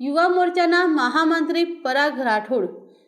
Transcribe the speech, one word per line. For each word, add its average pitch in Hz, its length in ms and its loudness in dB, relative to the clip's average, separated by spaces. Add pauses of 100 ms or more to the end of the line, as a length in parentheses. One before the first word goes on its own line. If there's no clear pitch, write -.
યુવા 285 280 0
મોરચાના 349 580 2
મહામંત્રી 320 760 0
પરાગ 277 560 -2
રાઠોડ, 214 480 -2 (400)